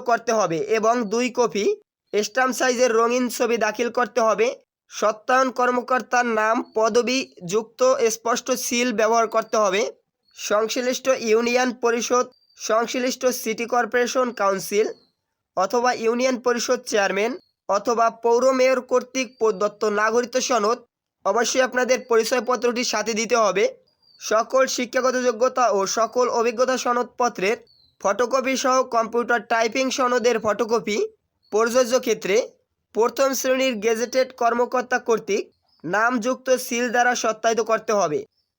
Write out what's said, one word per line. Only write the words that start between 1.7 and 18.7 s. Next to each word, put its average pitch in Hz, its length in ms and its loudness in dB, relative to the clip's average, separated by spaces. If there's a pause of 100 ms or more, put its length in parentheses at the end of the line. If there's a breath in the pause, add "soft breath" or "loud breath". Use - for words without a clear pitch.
স্ট্যাম্প 247 420 0
সাইজের 254 440 0
রঙিন 240 300 2
ছবি 233 280 -2
দাখিল 214 340 -2
করতে 240 300 -2
হবে। 220 260 2 (440)
সত্যায়ন 254 600 0
কর্মকর্তার 247 760 0 (120)
নাম, 220 160 2 (180)
পদবি 226 460 2 (320)
যুক্ত 220 300 -2 (320)
স্পষ্ট 233 340 -4 (180)
সিল 247 240 0 (100)
ব্যবহার 226 280 2
করতে 220 300 -2
হবে। 202 240 2 (560)
সংশ্লিষ্ট 226 680 -2 (240)
ইউনিয়ন 240 400 2 (120)
পরিষদ, 240 440 0 (340)
সংশ্লিষ্ট 247 640 -2 (180)
সিটি 220 240 -6
কর্পোরেশন 240 640 0 (120)
কাউন্সিল 196 480 0 (720)
অথবা 233 340 0 (120)
ইউনিয়ন 240 320 0 (100)
পরিষদ 240 340 0 (100)
চেয়ারম্যান 202 420 0 (380)
অথবা 214 360 0 (160)
পৌর 233 220 2 (100)
মেয়র 254 260 2 (120)